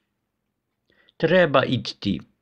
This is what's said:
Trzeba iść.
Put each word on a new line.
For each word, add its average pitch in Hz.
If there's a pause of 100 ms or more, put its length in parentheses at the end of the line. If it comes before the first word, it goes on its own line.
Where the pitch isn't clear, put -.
(1160)
Trzeba 160
iść. - (460)